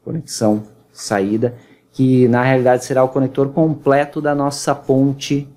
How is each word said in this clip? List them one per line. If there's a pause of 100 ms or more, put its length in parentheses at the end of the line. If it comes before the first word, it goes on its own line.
conexão (300)
saída, (380)
que
na
realidade
será
o
conector
completo
da
nossa
ponte